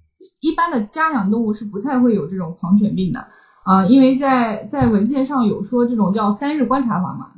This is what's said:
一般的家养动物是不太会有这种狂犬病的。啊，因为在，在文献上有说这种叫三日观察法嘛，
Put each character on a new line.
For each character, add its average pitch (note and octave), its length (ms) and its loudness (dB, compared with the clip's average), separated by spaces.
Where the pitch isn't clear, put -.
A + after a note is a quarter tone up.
一 D#4 160 -2
般 E4+ 160 0
的 A#3+ 120 -2
家 D#4+ 280 -2
养 G3+ 180 0
动 A3+ 140 0
物 G#3+ 80 0
是 G#3+ 140 -8
不 G#3 140 -10
太 C4+ 200 -2
会 A#3+ 160 4
有 D#3 120 -2
这 F#3+ 100 -8
种 F3 200 -6
狂 G3+ 200 2
犬 G#3 180 0
病 F#3 160 -2
的。 - 160 -8
啊， F#3+ 220 4
因 B3+ 120 6
为 C4 160 6
在， B3+ 540 0
在 C4+ 180 0
文 G#3+ 200 2
献 C4+ 180 0
上 C4 220 0
有 - 160 -2
说 A#3+ 240 0
这 A#3+ 80 -4
种 F#3+ 180 0
叫 G#3 180 0
三 C#4+ 260 -4
日 C4+ 80 0
观 C4 180 0
察 F#3+ 180 -2
法 F3+ 140 -6
嘛， - 220 -16